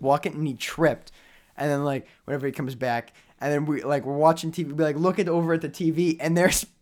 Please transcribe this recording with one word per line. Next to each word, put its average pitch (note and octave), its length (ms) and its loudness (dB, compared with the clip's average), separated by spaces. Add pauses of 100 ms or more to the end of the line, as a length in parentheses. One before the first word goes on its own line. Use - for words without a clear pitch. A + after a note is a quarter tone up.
walking, C#3+ 320 2
and D3+ 120 -4
he C#3 80 -2
tripped, - 600 -2 (420)
and D3 160 0
then, C#3+ 140 0
like, C3+ 220 -2 (180)
whenever C#3 200 -4
he C3+ 60 -2
comes C3 240 -6
back, A#2 380 -4 (260)
and C#3+ 140 -2
then D3 120 0
we, D3+ 180 -2
like, C#3 220 0
we're C#3+ 120 -4
watching D#3+ 340 4
T F3 120 -4
V, C#3+ 100 -8
we, D#3 100 0
like, D3+ 140 0
look F3+ 200 2
at, F3+ 120 0
over E3 240 2
at E3 80 0
the D#3 80 -6
T D#3+ 220 -2
V, E3 280 2
and E3 160 0
there's F3+ 300 4 (160)